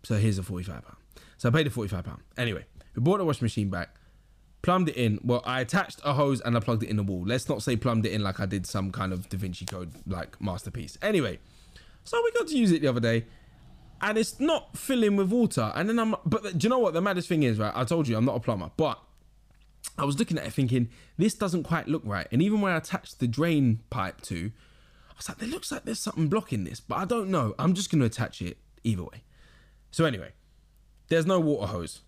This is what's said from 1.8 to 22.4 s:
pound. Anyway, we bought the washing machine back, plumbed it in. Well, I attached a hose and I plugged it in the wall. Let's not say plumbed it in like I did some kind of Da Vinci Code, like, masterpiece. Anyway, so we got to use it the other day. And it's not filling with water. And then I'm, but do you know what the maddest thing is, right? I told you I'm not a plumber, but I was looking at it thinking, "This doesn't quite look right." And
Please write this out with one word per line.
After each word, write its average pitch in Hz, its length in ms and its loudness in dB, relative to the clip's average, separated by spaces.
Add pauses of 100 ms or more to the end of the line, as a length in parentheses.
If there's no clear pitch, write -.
pound. - 180 -12 (140)
Anyway, 113 300 -4 (280)
we 113 80 -2
bought 185 160 4
the 185 60 0
washing 139 200 0
machine 104 240 0
back, 92 280 -6 (640)
plumbed 180 280 2
it - 60 -6
in. 113 280 2
Well, 123 200 2
I 127 160 -2
attached 175 440 -2
a 143 80 2
hose 139 280 2
and 117 160 0
I 113 40 4
plugged 117 240 0
it - 40 -8
in 107 80 0
the 107 60 0
wall. 92 240 -2
Let's 123 220 -2
not 117 160 -2
say 127 100 2
plumbed 113 320 2
it 90 60 -2
in 107 100 0
like 95 160 -2
I 101 80 -2
did 92 180 -4
some 95 280 -4
kind 95 200 -4
of 92 160 -6
Da 95 100 -4
Vinci 92 260 -6
Code, 90 260 -12 (160)
like, 90 340 -10
masterpiece. 92 600 -10
Anyway, 170 380 0 (640)
so 466 180 -2
we 466 80 2
got 453 160 -2
to 302 100 -2
use 226 140 6
it 160 100 4
the 147 60 0
other 120 140 2
day. 113 240 2 (760)
And 214 160 0
it's - 220 -2
not 311 360 0
filling 220 400 2
with 196 140 2
water. 202 440 2
And 180 140 -2
then 233 100 0
I'm, 220 160 0 (120)
but 202 320 0
do 127 60 2
you 220 40 6
know 254 100 4
what 202 140 4
the 165 80 2
maddest 185 280 0
thing 156 160 4
is, 110 140 4
right? 107 160 0
I 127 100 0
told 160 240 2
you 113 80 2
I'm 113 80 2
not 123 120 2
a 117 40 -2
plumber, 95 360 -2
but 147 240 0 (960)
I 147 80 0
was 143 140 0
looking 170 200 0
at - 80 -6
it 107 60 -8
thinking, 123 380 2 (260)
"This 202 180 4
doesn't 180 280 0
quite 165 260 -2
look 156 160 0
right." 101 280 -4
And 127 100 4